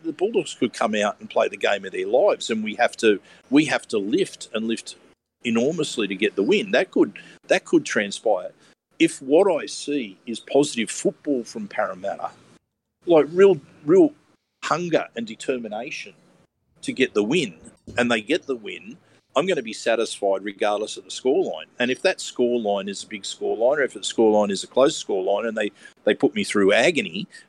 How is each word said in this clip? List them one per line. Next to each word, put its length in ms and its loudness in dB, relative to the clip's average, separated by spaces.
the 80 -6
Bulldogs 440 -2
could 180 -2
come 220 -2
out 240 0
and 100 -18
play 180 0
the 100 -8
game 280 -2
of 80 -10
their 140 -4
lives, 420 2
and 140 -2
we 120 -6
have 220 0
to, 220 4
we 160 4
have 240 -2
to 80 -2
lift 560 -4
and 140 -4
lift 280 -6
enormously 640 0
to 80 -4
get 200 0
the 80 2
win. 280 2
That 200 2
could, 260 2
that 180 2
could 200 2
transpire. 640 -2
If 220 2
what 280 4
I 180 -2
see 580 -6
is 160 -8
positive 500 0
football 540 -4
from 240 -10
Parramatta, 640 -6
like 260 6
real, 280 6
real 260 6
hunger 420 0
and 100 -6
determination 880 -8
to 100 -8
get 220 0
the 100 2
win, 320 0
and 140 2
they 80 2
get 260 -2
the 120 -4
win, 400 -14
I'm 80 2
gonna 160 -2
be 100 -10
satisfied 720 -2
regardless 540 -4
of 80 -18
the 60 -16
scoreline. 540 -2
And 120 0
if 100 -6
that 160 0
scoreline 720 -2
is 140 -10
a 40 -16
big 160 -12
scoreline, 540 0
or 60 0
if 100 -4
the 80 -14
scoreline 500 4
is 140 -6
a 20 -20
close 340 2
scoreline, 460 -2
and 80 -6
they, 160 -4
they 100 2
put 220 0
me 80 -2
through 300 2
agony 520 0